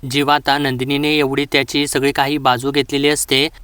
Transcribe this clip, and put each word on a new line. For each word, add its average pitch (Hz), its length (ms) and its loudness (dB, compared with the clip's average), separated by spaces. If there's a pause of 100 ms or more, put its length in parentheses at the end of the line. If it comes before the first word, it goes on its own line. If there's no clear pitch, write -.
(120)
जीवा 143 240 2
आता 143 220 0
नंदिनीने 143 600 0
एवढी 139 340 0
त्याची 143 360 0
सगळी 139 240 0
काही 143 260 0
बाजू 135 340 0
घेतलेली 143 380 0
असते, 143 380 0 (160)